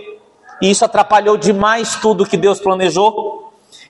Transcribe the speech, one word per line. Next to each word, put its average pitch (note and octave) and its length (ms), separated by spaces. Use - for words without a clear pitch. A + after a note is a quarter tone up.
e F#3+ 80
isso G3+ 160
atrapalhou G#3 500
demais G#3 640
tudo G3 280
que G3 120
Deus F#3+ 220
planejou, F#3 920